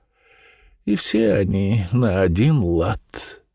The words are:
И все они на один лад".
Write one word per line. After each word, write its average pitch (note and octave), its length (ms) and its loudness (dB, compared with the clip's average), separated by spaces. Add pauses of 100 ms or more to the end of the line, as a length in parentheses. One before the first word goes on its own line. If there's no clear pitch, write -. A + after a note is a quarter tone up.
(840)
И G#3 100 0
все A2+ 400 0
они G2 560 0
на A2 300 2
один G#2 420 2
лад". - 800 -4 (120)